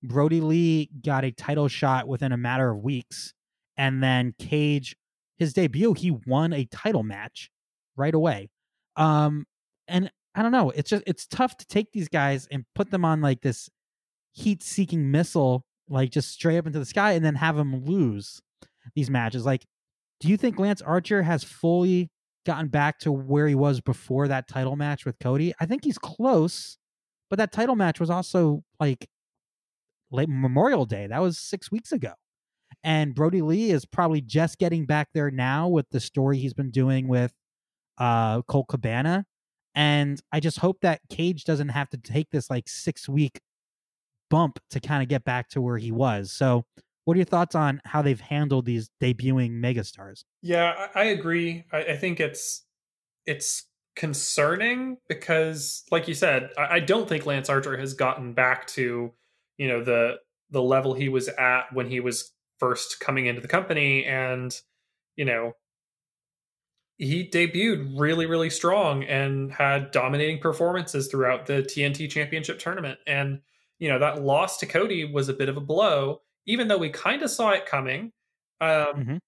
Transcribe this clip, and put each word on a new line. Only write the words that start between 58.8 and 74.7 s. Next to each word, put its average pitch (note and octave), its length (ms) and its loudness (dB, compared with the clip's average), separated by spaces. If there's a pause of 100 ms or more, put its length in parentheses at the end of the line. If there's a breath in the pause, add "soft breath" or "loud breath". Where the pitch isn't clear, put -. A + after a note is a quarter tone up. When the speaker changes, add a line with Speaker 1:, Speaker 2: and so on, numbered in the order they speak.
Speaker 2:
you C#3 100 -2
know, A#2+ 140 0
the, A#2+ 360 2 (320)
the C3+ 120 0
level C3 320 2
he C3+ 140 -2
was C3 200 0
at B2+ 440 2
when B2+ 180 -2
he B2+ 100 -4
was B2 320 -6 (260)
first - 420 -2
coming C3 260 0
into A#2+ 140 -2
the - 80 -12
company. D3 560 0
And, B2+ 540 -4 (580)
you D3 80 -4
know, A#2 300 -2 (1400)
he E3 300 -2
debuted E3+ 680 0
really, D#3+ 280 2
really E3 240 0
strong D#3+ 540 2
and C#3 480 -2
had C#3 380 0
dominating C#3+ 480 0
performances D#3+ 720 -2
throughout C3 380 0
the C#3 160 0
T C3+ 200 -4
N C#3+ 100 0
T D3 160 -6
Championship D3+ 500 -4
tournament. E3+ 480 -8
And, C#3 340 -2 (380)
you E3 100 -2
know, C3 100 2
that C#3+ 240 2
loss D3 360 2
to - 80 -6
Cody F3 380 0